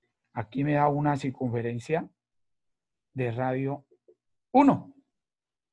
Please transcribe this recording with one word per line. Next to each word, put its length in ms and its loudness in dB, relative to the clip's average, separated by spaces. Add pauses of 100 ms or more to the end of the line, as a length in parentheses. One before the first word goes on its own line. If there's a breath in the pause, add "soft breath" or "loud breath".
(320)
Aquí 320 -6
me 80 0
da 160 4
una 300 0
circunferencia 880 -4 (1040)
de 180 -2
radio 560 -4 (640)
uno. 420 4 (800)